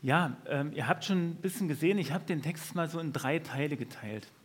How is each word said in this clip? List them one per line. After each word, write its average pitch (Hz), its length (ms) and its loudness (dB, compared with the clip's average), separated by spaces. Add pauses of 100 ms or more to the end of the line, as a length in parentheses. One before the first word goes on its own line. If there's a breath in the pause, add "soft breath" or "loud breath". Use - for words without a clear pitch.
Ja, 143 340 4 (100)
ähm, 147 260 0
ihr 147 140 -2
habt - 180 0
schon 175 260 2
ein 170 60 -4
bisschen 190 300 -2
gesehen, 160 320 4
ich 135 140 0
hab 180 160 -2
den 165 120 0
Text 160 360 -4
mal 165 120 0
so 165 120 -4
in 156 120 -2
drei 143 280 2
Teile 147 360 -2
geteilt. 110 520 -8 (160)